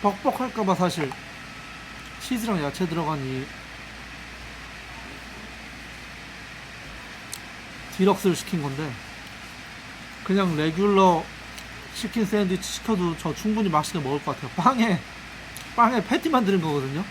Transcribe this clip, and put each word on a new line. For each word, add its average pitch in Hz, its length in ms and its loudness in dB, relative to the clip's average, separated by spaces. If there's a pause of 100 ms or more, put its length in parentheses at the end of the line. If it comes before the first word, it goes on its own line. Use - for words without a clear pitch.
뻑뻑할까봐 202 720 2
사실 160 360 2 (1080)
치즈랑 220 420 0
야채 143 240 0
들어간 156 320 0
이 131 240 -2 (4000)
디럭스를 190 380 6
시킨 - 260 -2
건데, 143 280 -2 (1300)
그냥 190 320 4
레귤러 175 680 6 (720)
치킨 226 300 2
샌드위치 190 480 2
시켜도 180 440 2
저 156 180 -2
충분히 214 320 2
맛있게 156 320 2
먹을 139 240 0
것 - 120 -2
같아요. 131 200 -8
빵에, 226 440 4 (760)
빵에 233 300 6
패티만 285 400 4
들은 190 160 6
거거든요. 143 500 0